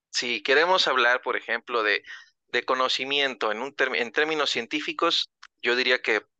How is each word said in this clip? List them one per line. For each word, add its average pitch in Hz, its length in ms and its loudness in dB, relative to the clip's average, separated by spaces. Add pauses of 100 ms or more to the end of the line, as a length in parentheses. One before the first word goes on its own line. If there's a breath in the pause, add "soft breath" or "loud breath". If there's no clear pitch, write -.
(100)
si 120 320 -6
queremos 170 460 4
hablar, 127 340 2
por 120 140 -4
ejemplo, 117 460 -4
de, 104 200 2 (460 loud breath)
de 120 160 -2
conocimiento 131 880 -2
en 107 80 -4
un 139 140 -8
term-, 131 220 0
en 117 160 -2
términos 156 380 0
científicos, 156 800 -2 (320)
yo 120 140 0
diría 127 260 0
que, 110 200 0 (180)